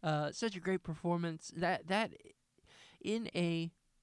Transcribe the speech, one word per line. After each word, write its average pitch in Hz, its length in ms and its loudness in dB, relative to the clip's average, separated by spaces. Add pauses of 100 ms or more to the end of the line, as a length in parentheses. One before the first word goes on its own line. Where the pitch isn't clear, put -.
uh, 151 300 0
such 208 240 -2
a 180 40 -6
great 180 220 2
performance. 170 720 0
That, 175 340 0
that 202 220 2 (920)
in 220 320 0
a 170 360 2 (320)